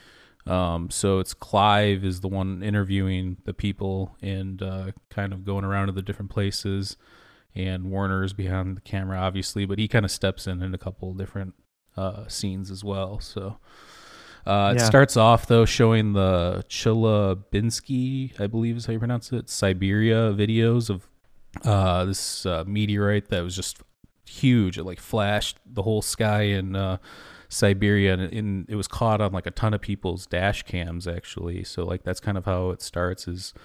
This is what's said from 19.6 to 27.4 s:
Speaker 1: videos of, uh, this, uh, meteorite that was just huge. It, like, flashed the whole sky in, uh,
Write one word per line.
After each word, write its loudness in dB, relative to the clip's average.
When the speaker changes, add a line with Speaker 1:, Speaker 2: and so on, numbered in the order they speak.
Speaker 1:
videos 4
of, -6
uh, 4
this, -4
uh, -2
meteorite 0
that 0
was -6
just -8
huge. 2
It, -8
like, -10
flashed -2
the -6
whole 0
sky 0
in, -2
uh, -2